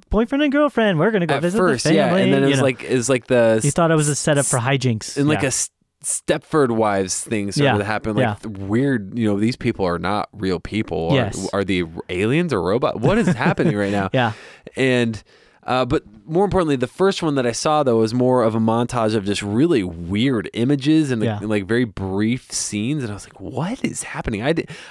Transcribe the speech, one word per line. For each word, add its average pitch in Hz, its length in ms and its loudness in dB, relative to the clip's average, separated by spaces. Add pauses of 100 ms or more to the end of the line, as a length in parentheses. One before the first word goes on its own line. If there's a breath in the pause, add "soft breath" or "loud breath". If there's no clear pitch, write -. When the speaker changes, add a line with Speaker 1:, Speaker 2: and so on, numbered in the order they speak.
(100)
Speaker 1:
boyfriend 247 320 0
and 294 100 2
girlfriend. 233 460 2
We're 180 120 4
gonna 190 160 2
go 147 100 0
Speaker 2:
At 139 60 -4
Speaker 1:
visit 175 140 0
Speaker 2:
first, 170 280 2
Speaker 1:
the 160 100 4
family." 139 260 4
Speaker 2:
yeah, - 40 2
and 127 100 4
then 139 80 4
it 135 40 4
Speaker 1:
You 139 40 4
Speaker 2:
was 135 80 2
Speaker 1:
know? 131 60 2
Speaker 2:
like, 131 200 0
it 117 100 -2
was 123 140 0
like 131 180 0
the 113 380 4
Speaker 1:
You 143 60 2
thought 165 200 2
it 165 40 4
was 151 160 2
a 143 40 0
setup 143 280 0
Speaker 2:
s-, - 80 -2
Speaker 1:
for 131 80 0
hijinks. 123 580 -2
Speaker 2:
and, 143 100 2
like, 151 140 0
Speaker 1:
Yeah. 139 60 0
Speaker 2:
a - 20 2
s-, - 220 -4 (340)
Stepford 143 680 0
Wives 104 540 0
thing 101 260 -4
started 139 220 2
Speaker 1:
Yeah, 104 60 2
Speaker 2:
to 101 60 0
happen, 107 300 -4
like, 120 100 0
Speaker 1:
yeah. 107 180 -2
Speaker 2:
th-, 101 160 -10
weird, 110 600 -2
you 113 80 0
know, 101 140 0
these 113 160 0
people 104 300 -2
are 87 120 0
not 92 360 -4
real 92 260 -2
people. 85 520 -4
Are, - 20 2
Speaker 1:
Yes. 101 400 -2
Speaker 2:
are 98 100 0
the 90 200 0 (260)
aliens 131 420 0
or 101 80 0
robot? 107 400 0
What 165 160 2
is 226 120 2
happening 151 460 0
right 101 180 -2
now? 98 180 -2
Speaker 1:
<laughs> - 20 -20
Yeah. 120 200 0 (440 loud breath)
Speaker 2:
And, 120 460 0 (420 soft breath)
uh, 127 220 0
but 143 160 -2 (240)
more 170 180 2
importantly, 170 320 0
the 123 120 -2
first 190 340 0
one 151 140 0
that 127 100 0
I 117 60 0
saw, 151 320 0
though, 117 140 2
was 113 140 2
more 123 300 4
of 110 120 2
a 113 60 0
montage 113 540 0
of 104 100 0
just 98 180 -2
really 113 400 2
weird 92 720 -2
images 143 560 2
and, 113 120 -2
like, 110 60 0
Speaker 1:
Yeah. 104 100 -4
Speaker 2:
and, 98 100 -8
like, 104 180 -2
very 117 180 2
brief 101 680 -4
scenes. 123 500 -4
And 113 80 -6
I 104 40 -8
was 95 120 -16
like, - 140 -20
"What 135 440 -8
is - 180 -6
happening?" 113 400 -6
I 143 100 2
di-, 165 140 -2 (240 loud breath)